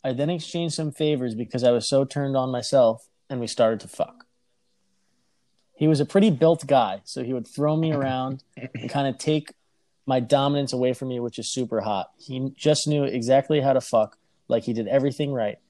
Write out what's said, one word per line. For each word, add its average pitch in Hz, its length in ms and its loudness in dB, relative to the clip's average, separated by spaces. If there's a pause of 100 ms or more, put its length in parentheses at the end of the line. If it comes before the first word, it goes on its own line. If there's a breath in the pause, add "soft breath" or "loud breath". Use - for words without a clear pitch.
I 135 80 -2
then 143 180 -2
exchanged 170 460 -6
some 156 160 -4
favors 131 420 -2
because 120 300 -6
I 123 80 6
was 120 160 0
so 139 160 4
turned 139 320 -2
on 131 140 0
myself, 123 580 2 (200)
and 127 120 -6
we 113 80 -4
started 113 320 2
to - 80 -18
fuck. - 360 -8 (1500)
He 151 140 0
was 151 120 4
a 147 60 2
pretty 202 240 4
built 160 360 2
guy, 113 380 2
so - 180 -10
he 123 100 -6
would 120 140 -6
throw 151 300 -2
me 160 160 0
around 131 500 -4 (140)
and - 340 -12
kinda 139 220 -2
take 156 400 -2 (540)
my 131 140 2
dominance 139 520 0
away 127 200 0
from 131 160 -8
me, 123 120 -6
which 120 180 -8
is 117 140 -10
super 117 300 -4
hot. 101 360 -4
He 131 380 -8
just 151 320 0
knew 147 160 0
exactly 131 560 2
how 135 140 2
to 127 60 2
fuck, 110 360 0 (320)
like, 117 160 0
he 123 80 -4
did 110 160 -4
everything 139 440 0
right. 110 260 -4 (120)